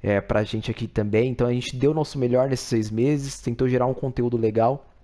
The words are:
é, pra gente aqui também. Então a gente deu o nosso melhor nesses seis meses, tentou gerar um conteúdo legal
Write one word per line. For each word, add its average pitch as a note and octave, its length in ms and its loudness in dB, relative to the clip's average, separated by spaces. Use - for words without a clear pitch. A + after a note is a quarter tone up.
é, G2+ 180 2
pra G#2+ 240 0
gente A2 260 -6
aqui A2+ 160 -6
também. G#2+ 440 0
Então B2 160 0
a B2 60 0
gente B2 220 -4
deu C3+ 180 2
o - 20 0
nosso D3+ 240 -2
melhor B2+ 320 2
nesses B2 160 -4
seis A2 240 0
meses, C#3 500 0
tentou B2 260 -2
gerar B2 200 2
um C3 80 0
conteúdo A#2+ 420 -2
legal A2+ 500 2